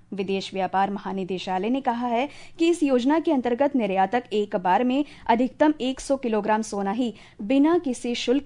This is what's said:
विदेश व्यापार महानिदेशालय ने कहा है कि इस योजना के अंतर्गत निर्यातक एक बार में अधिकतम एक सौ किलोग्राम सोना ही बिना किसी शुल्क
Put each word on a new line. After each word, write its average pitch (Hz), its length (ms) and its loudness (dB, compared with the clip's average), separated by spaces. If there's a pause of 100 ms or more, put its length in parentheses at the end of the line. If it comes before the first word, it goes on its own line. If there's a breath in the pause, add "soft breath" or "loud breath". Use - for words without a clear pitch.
(120)
विदेश 196 420 -4
व्यापार 190 360 0
महानिदेशालय 190 800 -4
ने 269 100 -2
कहा 240 260 -2
है 247 220 0 (300 loud breath)
कि 330 100 2
इस 339 140 2
योजना 269 360 4
के 330 140 0
अंतर्गत 262 440 0
निर्यातक 196 560 0
एक 208 240 -2
बार 185 280 2
में 254 200 0 (220 loud breath)
अधिकतम 262 540 2
एक 254 200 -4
सौ 277 160 -2
किलोग्राम 220 460 0
सोना 202 300 -4
ही 226 220 -2 (280 loud breath)
बिना 277 360 4
किसी 247 360 -4
शुल्क 269 320 -2